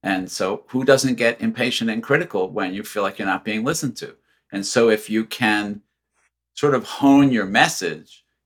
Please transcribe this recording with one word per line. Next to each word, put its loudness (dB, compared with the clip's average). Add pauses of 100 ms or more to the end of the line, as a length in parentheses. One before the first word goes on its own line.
And -4
so -4
who -2
doesn't 4
get 0
impatient -2
and -4
critical -2
when -6
you -8
feel -6
like -6
you're -4
not -2
being -4
listened -4
to? -14 (380)
And -8
so 4
if 0
you -2
can -2 (720)
sort 0
of -2
hone 6
your 0
message, 0 (220)